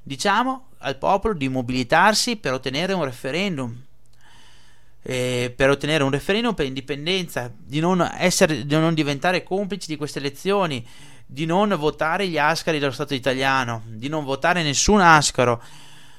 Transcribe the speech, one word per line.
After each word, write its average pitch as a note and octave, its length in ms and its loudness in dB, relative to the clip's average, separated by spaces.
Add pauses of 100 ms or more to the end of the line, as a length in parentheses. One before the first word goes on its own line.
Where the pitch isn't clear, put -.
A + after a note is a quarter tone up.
diciamo G#3 760 -2
al C3+ 200 -6
popolo G3 340 2
di C#3+ 160 -2
mobilitarsi C3 880 2
per D3+ 160 -4
ottenere C#3 400 -4
un F3+ 120 0
referendum, C3 800 -4 (1160)
eh, B2+ 560 -2
per C#3 140 4
ottenere C#3+ 340 2
un C3+ 60 2
referendum G#3 420 0
per D#3+ 140 0
indipendenza, C#3 880 -4
di D3 240 -4
non E3+ 260 4 (120)
essere, D#3 480 4
di C#3+ 80 0
non D#3+ 180 4
diventare D3+ 500 0
complici F#3+ 440 -4
di D#3 100 -6
queste D3 220 -8
elezioni, D3+ 680 -2 (380)
di C#3 220 -6
non G3 320 2
votare D#3+ 500 0
gli E3 80 -4
ascari D#3 420 2
dello C#3 140 0
Stato C#3 220 -4
italiano, C3 720 0
di A2+ 220 -10
non D3+ 160 -4
votare E3 380 0
nessun D#3+ 380 4
ascaro. C#3+ 600 6 (560)